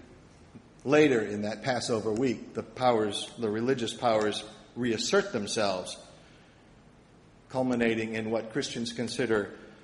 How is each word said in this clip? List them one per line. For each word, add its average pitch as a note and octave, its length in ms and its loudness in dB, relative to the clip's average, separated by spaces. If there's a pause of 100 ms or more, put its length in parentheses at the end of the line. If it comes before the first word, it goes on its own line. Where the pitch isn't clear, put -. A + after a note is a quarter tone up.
(840)
later C#3 380 6
in G#2 220 -4
that G#2+ 200 -6
Passover A2+ 480 0
week, A2 420 -2
the G#2+ 100 -6
powers, A2+ 720 0
the A2+ 120 -2
religious A#2 440 0
powers G#2+ 500 2 (340)
reassert B2 560 0
themselves, G2+ 640 -2 (1500)
culminating A#2 640 2
in A2 180 -2
what A2 220 -2
Christians A#2+ 400 -4
consider A2+ 600 0 (300)